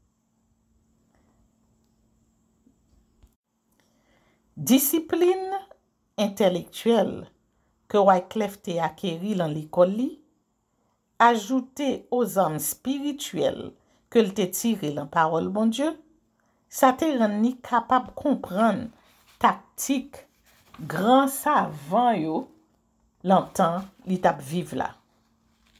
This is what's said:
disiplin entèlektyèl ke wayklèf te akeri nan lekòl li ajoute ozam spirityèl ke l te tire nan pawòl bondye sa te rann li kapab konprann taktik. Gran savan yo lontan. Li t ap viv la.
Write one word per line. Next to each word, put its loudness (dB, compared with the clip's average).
disiplin 2
entèlektyèl 0
ke 2
wayklèf 2
te -6
akeri -4
nan -2
lekòl 2
li -2
ajoute 0
ozam 0
spirityèl -4
ke 4
l 0
te -2
tire -4
nan -8
pawòl 0
bondye 0
sa 4
te -2
rann 0
li 2
kapab 0
konprann 0
taktik. -2
Gran 4
savan 0
yo -2
lontan. 2
Li -2
t 2
ap -2
viv -8
la. -6